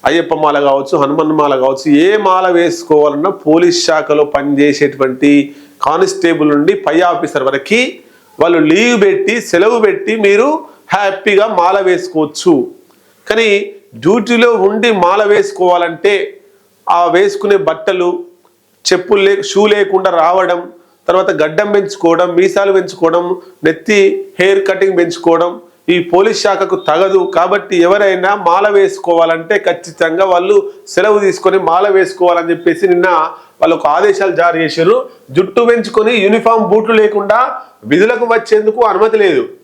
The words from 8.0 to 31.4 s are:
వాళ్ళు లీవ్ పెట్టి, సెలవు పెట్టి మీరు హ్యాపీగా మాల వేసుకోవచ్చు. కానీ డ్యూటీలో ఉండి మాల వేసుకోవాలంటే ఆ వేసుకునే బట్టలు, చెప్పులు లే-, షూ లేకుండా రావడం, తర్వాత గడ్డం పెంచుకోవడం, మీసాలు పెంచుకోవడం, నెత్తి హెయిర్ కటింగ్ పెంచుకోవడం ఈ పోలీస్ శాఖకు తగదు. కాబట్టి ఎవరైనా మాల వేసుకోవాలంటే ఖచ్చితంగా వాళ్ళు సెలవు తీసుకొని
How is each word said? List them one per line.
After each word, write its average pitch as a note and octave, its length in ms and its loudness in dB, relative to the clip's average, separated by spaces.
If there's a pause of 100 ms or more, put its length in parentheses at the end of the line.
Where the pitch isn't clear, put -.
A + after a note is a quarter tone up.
వాళ్ళు E3+ 180 2 (120)
లీవ్ A#3 320 2
పెట్టి, G3 300 0 (160)
సెలవు G#3+ 360 2
పెట్టి G3 260 -4 (140)
మీరు G#3 220 2 (460)
హ్యాపీగా G3 520 0 (140)
మాల F#3+ 180 2 (100)
వేసుకోవచ్చు. E3 680 -2 (760)
కానీ A3 200 0 (560)
డ్యూటీలో A#3 460 2 (180)
ఉండి A3 220 0 (140)
మాల G3 180 2 (100)
వేసుకోవాలంటే F3+ 800 0 (840)
ఆ - 20 2 (160)
వేసుకునే G3+ 420 0 (120)
బట్టలు, F3+ 400 -2 (760)
చెప్పులు F#3+ 420 0
లే-, G3 240 0
షూ G3+ 140 2 (100)
లేకుండా F#3+ 360 0 (120)
రావడం, F3 400 0 (460)
తర్వాత F#3 220 0 (120)
గడ్డం D#3+ 320 -2
పెంచుకోవడం, F3+ 540 0 (100)
మీసాలు G3 380 0
పెంచుకోవడం, F3 480 -2 (420)
నెత్తి G3 340 0 (400)
హెయిర్ G3 280 2
కటింగ్ F#3+ 300 0
పెంచుకోవడం E3+ 540 0 (400)
ఈ F3+ 40 2 (140)
పోలీస్ G3+ 340 0
శాఖకు F#3+ 320 -2 (120)
తగదు. F#3 320 2 (160)
కాబట్టి F#3+ 380 -2 (120)
ఎవరైనా F#3+ 440 2 (180)
మాల G3 180 2 (100)
వేసుకోవాలంటే E3 800 0 (140)
ఖచ్చితంగా E3+ 640 -2
వాళ్ళు F#3 240 2 (360)
సెలవు G#3 320 2
తీసుకొని F#3+ 340 0 (120)